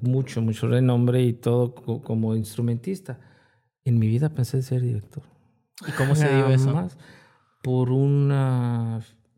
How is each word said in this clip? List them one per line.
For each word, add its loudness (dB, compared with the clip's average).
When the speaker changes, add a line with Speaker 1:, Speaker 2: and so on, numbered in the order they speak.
Speaker 1:
mucho, -2
mucho -2
renombre 2
y 2
todo 0
co-, -8
como -2
instrumentista. -6
En 2
mi 2
vida 2
pensé -4
en 0
ser -2
director. -6
Speaker 2:
¿Y -6
cómo 0
se 2
dio 4
eso? 4
Speaker 1:
Jamás. -2
Por 0
una, 0